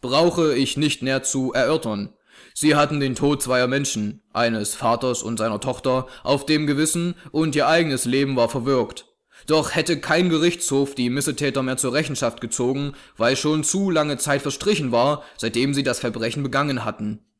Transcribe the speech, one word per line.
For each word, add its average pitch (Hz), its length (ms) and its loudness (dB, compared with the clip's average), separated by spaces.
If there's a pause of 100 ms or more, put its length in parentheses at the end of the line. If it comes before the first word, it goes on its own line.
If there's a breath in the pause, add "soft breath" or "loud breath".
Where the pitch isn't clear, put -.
brauche 160 540 2
ich 131 220 0
nicht 143 260 0
näher 135 200 -2
zu 131 300 -2
erörtern. 117 600 -2 (420 loud breath)
Sie 151 200 2
hatten 147 260 2
den 135 140 0
Tod 143 280 0
zweier 127 240 2
Menschen, 123 560 -2 (100)
eines 113 420 0
Vaters 120 480 0
und 113 160 -4
seiner 107 220 -2
Tochter, 127 460 -2 (160 loud breath)
auf 139 240 0
dem 151 200 2
Gewissen, 156 480 0 (160 loud breath)
und 156 240 0
ihr 139 140 2
eigenes 156 360 2
Leben 135 320 2
war 120 120 4
verwirkt. 123 580 -2 (400 soft breath)
Doch 156 280 0
hätte 165 240 0
kein 170 300 2
Gerichtshof 151 680 2
die 123 160 0
Missetäter 139 520 -2
mehr 131 140 -2
zur 127 160 -2
Rechenschaft 135 480 -2
gezogen, 135 520 -2 (240 loud breath)
weil 120 200 2
schon 151 280 0
zu 196 260 0
lange 151 280 2
Zeit 139 240 0
verstrichen 147 500 -2
war, 135 320 2 (120)
seitdem 123 380 0
sie 139 80 0
das 131 160 0
Verbrechen 117 440 -4
begangen 139 420 -2
hatten. 107 360 -6 (200)